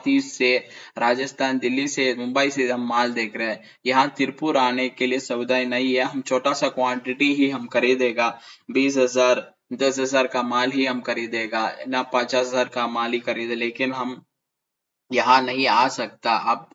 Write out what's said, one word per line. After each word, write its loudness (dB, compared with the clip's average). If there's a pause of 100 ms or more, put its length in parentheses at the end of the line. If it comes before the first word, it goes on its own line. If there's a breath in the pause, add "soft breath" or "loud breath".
east 2
से, 0 (300 loud breath)
राजस्थान, 0
दिल्ली 0
से, 0
मुंबई 0
से 0
हम -4
माल 0
देख -4
रहे -4
हैं। -6 (220 loud breath)
यहाँ 4
तिरुपुर 0
आने 2
के -2
लिए 0
सुविधा -2
नहीं 0
है, 2
हम -4
छोटा 0
सा 0
quantity 0
ही 4
हम -6
खरीदेगा, 0 (320 loud breath)
बीस 2
हजार, 2 (200)
दस 0
हजार 2
का -2
माल 0
ही 0
हम -2
खरीदेगा -4 (120)
ना, -2
पचास 0
हजार 0
का -4
माल -4
ही -2
खरीदे, -4
लेकिन -4
हम -8 (840)
यहाँ 6
नहीं -2
आ 4
सकता। -4
अब 0